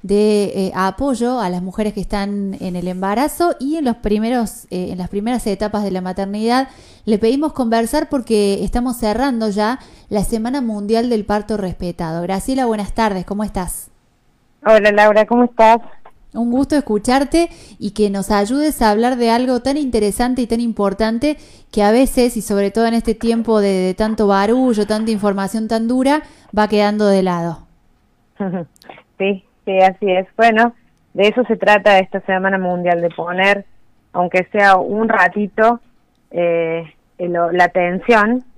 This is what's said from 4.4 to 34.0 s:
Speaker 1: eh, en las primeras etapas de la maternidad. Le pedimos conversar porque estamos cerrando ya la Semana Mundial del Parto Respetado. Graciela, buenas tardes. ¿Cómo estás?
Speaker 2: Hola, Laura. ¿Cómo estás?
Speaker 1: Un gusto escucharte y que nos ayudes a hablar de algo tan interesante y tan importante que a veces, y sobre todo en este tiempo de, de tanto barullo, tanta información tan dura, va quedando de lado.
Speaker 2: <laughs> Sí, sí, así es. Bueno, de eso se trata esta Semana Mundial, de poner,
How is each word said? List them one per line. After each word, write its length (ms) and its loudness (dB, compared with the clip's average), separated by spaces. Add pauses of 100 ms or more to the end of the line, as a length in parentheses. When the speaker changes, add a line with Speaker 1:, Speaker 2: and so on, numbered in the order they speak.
Speaker 1:
eh, 220 -6
en 40 -8
las 140 -8
primeras 360 -4
etapas 380 -2
de 60 -4
la 100 -4
maternidad. 680 -2 (360)
Le 140 0
pedimos 340 0
conversar 560 0
porque 560 0
estamos 320 -2
cerrando 540 -2
ya 300 -2 (280)
la 160 -2
Semana 380 -4
Mundial 480 -2
del 160 -2
Parto 320 -2
Respetado. 640 -6
Graciela, 420 -2
buenas 300 -4
tardes. 320 -2
¿Cómo 180 -6
estás? 460 -8 (760)
Speaker 2:
Hola, 280 6
Laura. 340 6
¿Cómo 180 4
estás? 380 4 (500)
Speaker 1:
Un 200 -2
gusto 240 0
escucharte 720 0 (320)
y 100 -6
que 180 0
nos 220 -4
ayudes 520 0
a 100 4
hablar 240 0
de 140 0
algo 320 0
tan 140 -2
interesante 680 -2
y 40 -2
tan 140 -2
importante 800 -2 (340)
que 100 0
a 80 4
veces, 460 2
y 40 -4
sobre 300 -2
todo 160 0
en 80 0
este 220 -2
tiempo 420 0
de, 120 2
de 240 0
tanto 340 0
barullo, 580 2
tanta 240 -2
información 560 -2
tan 220 -2
dura, 340 0 (340)
va 120 2
quedando 400 2
de 160 4
lado. 420 -4 (720)
Speaker 2:
<laughs> 300 -6 (500)
Sí, 260 -2 (200)
sí, 160 0
así 280 2
es. 280 0
Bueno, 360 4 (420)
de 120 2
eso 220 2
se 80 2
trata 420 4
esta 220 -2
Semana 380 0
Mundial, 420 0
de 100 0
poner, 540 -2 (480)